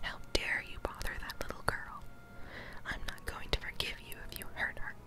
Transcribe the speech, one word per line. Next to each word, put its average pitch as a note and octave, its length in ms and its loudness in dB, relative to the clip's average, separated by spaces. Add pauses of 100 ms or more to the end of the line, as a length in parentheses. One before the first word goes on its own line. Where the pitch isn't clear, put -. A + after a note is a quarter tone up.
How - 160 0 (160)
dare - 360 6
you - 140 -4
bother - 360 2
that - 220 -2
little - 240 0
girl? - 380 2 (800)
I'm - 220 0
not - 180 -2
going - 260 -2
to - 80 6
forgive - 420 0
you - 140 -6 (160)
if - 80 -4
you - 60 -4 (100)
hurt - 240 0
her. - 160 0 (120)